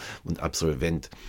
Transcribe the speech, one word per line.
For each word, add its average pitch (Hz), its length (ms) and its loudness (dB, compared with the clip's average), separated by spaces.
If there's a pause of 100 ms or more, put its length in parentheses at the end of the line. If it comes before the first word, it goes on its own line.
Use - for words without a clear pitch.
(220)
und 85 160 -2
Absolvent, 78 720 2 (180)